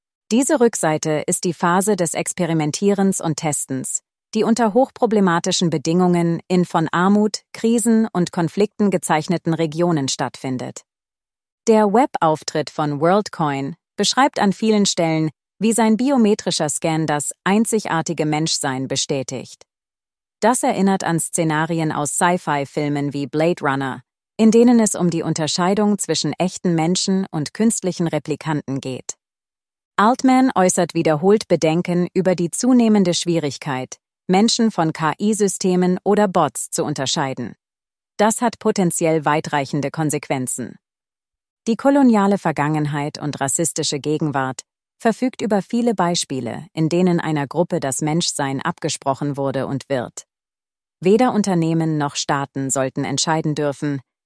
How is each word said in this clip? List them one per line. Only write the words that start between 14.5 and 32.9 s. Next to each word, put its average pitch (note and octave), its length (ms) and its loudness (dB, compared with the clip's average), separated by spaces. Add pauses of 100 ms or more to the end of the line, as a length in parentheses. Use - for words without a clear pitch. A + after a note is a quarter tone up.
vielen G#3+ 320 2
Stellen, D#3+ 460 0 (300)
wie A3+ 120 2
sein A3 240 4
biometrischer G#3+ 720 2
Scan D#3+ 380 -2
das D3 240 -2 (140)
einzigartige F3 840 0
Menschsein D3 600 -2
bestätigt. C3+ 760 -6 (760)
Das B3 240 2
erinnert G3 400 0
an E3 160 -2
Szenarien D#3+ 720 -2
aus D3 220 -4
Sci-Fi-Filmen D3 1000 -2
wie C#3+ 160 -6
Blade E3 340 -2
Runner, C3+ 400 -4 (340)
in A3 140 6
denen A#3 300 6
es G#3+ 160 0
um F3 120 0
die E3 140 -2
Unterscheidung F3+ 760 0
zwischen D#3 340 -4
echten F3+ 420 -2
Menschen F#3 560 0
und D3+ 240 -6
künstlichen F3+ 540 -4
Replikanten D3 720 -4
geht. - 340 -12 (800)
Altman B3+ 640 4
äußert F#3 380 2
wiederholt E3 520 2
Bedenken E3+ 640 0
über F#3 220 2
die E3+ 160 -2
zunehmende A3 640 4